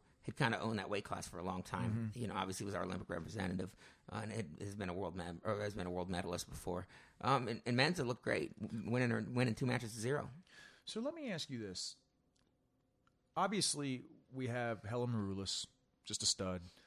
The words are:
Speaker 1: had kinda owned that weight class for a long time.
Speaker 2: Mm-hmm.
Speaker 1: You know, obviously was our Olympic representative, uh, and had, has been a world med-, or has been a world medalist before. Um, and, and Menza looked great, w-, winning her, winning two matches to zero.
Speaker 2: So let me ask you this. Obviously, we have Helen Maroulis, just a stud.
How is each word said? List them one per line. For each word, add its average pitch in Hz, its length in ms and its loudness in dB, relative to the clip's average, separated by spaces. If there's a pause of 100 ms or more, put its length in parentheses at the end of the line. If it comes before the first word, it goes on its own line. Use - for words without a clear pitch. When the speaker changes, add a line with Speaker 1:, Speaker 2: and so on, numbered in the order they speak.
(240)
Speaker 1:
had - 120 -6
kinda 113 240 4
owned 110 200 0
that 92 100 -4
weight 101 140 2
class - 240 -4
for 87 120 -8
a 87 40 -4
long 92 200 -2
time. 110 480 0
Speaker 2:
Mm-hmm. 113 100 -8
Speaker 1:
You 110 60 0
know, 101 80 -4
obviously 95 300 -2
was 98 100 -2
our 90 80 0
Olympic 92 260 -4
representative, 92 600 0 (420)
uh, 107 120 -4
and 107 80 -4
had, 107 140 -2 (140)
has 101 160 -4
been 98 140 -2
a 87 40 -2
world 90 220 -2
med-, 87 280 -4
or 104 180 0
has 104 120 0
been 95 140 -2
a 90 40 0
world 90 180 0
medalist 87 400 0
before. 90 360 -2 (360)
Um, 120 260 4
and, 113 180 -2
and 120 120 4
Menza 156 260 6
looked 123 200 0
great, 110 280 2 (100)
w-, 107 300 -2
winning 123 180 4
her, 113 240 2
winning 123 220 4
two 135 100 0
matches 120 280 0
to 117 60 -8
zero. 127 300 0 (560)
Speaker 2:
So - 140 -4
let 277 140 0
me 294 180 -4
ask 160 180 -4
you 127 100 -4
this. 95 360 -4 (1400)
Obviously, 147 680 2 (300)
we 127 140 -2
have 117 360 0
Helen 120 260 0
Maroulis, 98 560 0 (400)
just - 180 -2
a - 20 2
stud. 92 360 2 (240)